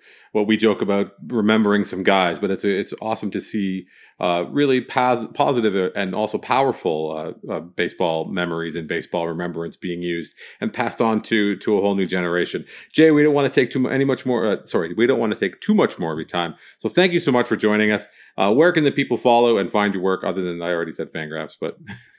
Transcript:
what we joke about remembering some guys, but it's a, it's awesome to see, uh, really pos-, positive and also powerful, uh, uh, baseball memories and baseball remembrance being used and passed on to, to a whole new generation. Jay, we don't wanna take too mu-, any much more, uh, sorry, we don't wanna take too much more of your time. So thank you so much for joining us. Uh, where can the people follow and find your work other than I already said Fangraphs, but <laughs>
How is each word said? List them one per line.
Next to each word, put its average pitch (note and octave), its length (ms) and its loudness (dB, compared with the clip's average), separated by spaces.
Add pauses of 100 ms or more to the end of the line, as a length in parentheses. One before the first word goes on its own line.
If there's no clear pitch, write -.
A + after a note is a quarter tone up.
(320)
what G#2+ 160 0
we A2 100 4
joke G#2+ 240 2
about G2+ 300 -2 (160)
remembering G#2 580 2
some F#2 160 -8
guys, F2+ 380 2
but F#2+ 100 -2
it's F#2+ 140 -4
a, G2+ 120 2
it's G2 260 -4
awesome A2 300 -4
to G2+ 80 -4
see, F#2+ 460 -4 (340)
uh, F2 300 -2
really C3+ 320 2
pos-, B2+ 540 0
positive A2 600 0
and F#2 200 -4
also G#2+ 240 -2
powerful, E2 960 -2 (120)
uh, - 60 -8
uh, D#2+ 60 -4
baseball E2 720 -2
memories E2+ 440 -4
and E2 120 -8
baseball E2 400 -4
remembrance E2 480 -6
being F2 260 -8
used E2+ 320 -6 (260)
and A2+ 140 -4
passed A#2 280 -4
on A2 200 2
to, G#2 360 0
to G#2+ 200 0
a F#2+ 40 2
whole G2+ 120 2
new G2 140 0
generation. F2 580 -2 (260)
Jay, D#3 200 6
we D3 100 6
don't D3 140 4
wanna C#3 140 2
take C3 200 2
too C3+ 100 -2
mu-, B2 100 2
any C3+ 160 0
much C3+ 200 -2
more, A#2+ 220 0
uh, G2 180 -2
sorry, F2 300 -2
we A2+ 100 4
don't B2 140 4
wanna G#2+ 160 0
take - 260 -4
too G#3+ 140 2
much C#3+ 240 2
more E2 140 -2
of D#2 40 -6
your D#2+ 80 -6
time. E2+ 300 -4 (240)
So G#2+ 100 -4
thank F3 240 2
you F3 60 2
so D3 120 0
much A#2+ 160 4
for G#2+ 100 0
joining G#2+ 340 2
us. G#2 160 -2 (300)
Uh, G2+ 160 2
where E3 180 6
can D#3 140 2
the C#3 60 4
people C3+ 260 -2
follow A#2+ 420 4
and F#2 100 -2
find G2+ 240 2
your F#2 80 -4
work F#2+ 220 0
other F#2+ 180 -4
than E2+ 220 -6
I F2 80 -2
already E2 220 -4
said D#2+ 180 -8
Fangraphs, D#2 500 -8
but - 200 -8
<laughs> D3+ 60 -20 (320)